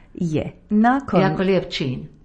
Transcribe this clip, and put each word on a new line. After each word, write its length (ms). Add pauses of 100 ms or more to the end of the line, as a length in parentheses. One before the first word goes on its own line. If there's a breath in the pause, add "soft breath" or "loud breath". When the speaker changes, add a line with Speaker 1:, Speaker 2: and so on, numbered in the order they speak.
(140)
Speaker 1:
Je. 380 (180)
Nakon 520
Speaker 2:
Jako 220
lijep 280
čin. 360 (180)